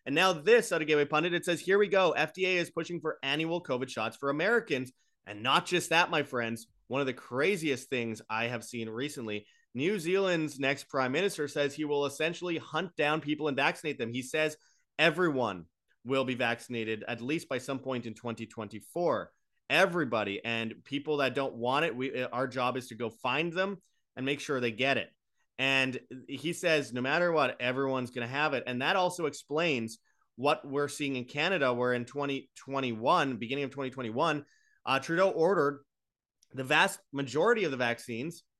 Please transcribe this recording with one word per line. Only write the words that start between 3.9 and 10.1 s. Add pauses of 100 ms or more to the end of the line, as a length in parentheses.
for
Americans." (340)
And
not
just
that,
my
friends, (180)
one
of
the
craziest
things
I
have
seen
recently, (280)
New
Zealand's